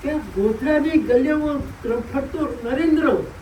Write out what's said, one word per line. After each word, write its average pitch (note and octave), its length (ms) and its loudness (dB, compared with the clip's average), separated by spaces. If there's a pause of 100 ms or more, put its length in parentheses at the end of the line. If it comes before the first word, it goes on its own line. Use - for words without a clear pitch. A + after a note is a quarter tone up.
ત્યાં D4+ 280 -2
ગોધરાની C#4+ 720 2
ગલીઓમાં D4 560 2 (480)
ફરતો C4+ 320 -4 (220)
નરેન્દ્ર D4+ 420 2 (360)